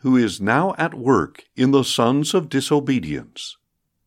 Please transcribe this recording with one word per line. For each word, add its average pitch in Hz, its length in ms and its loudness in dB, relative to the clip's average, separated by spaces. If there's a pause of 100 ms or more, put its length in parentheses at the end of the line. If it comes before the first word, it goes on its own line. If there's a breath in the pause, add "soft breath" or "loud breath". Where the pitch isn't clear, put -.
who 131 160 2
is 107 240 0
now 139 380 0
at 160 160 -4
work 120 480 0 (120)
in 127 140 2
the 135 140 4
sons 131 500 0
of 180 160 -2
disobedience. 123 1080 -4 (500)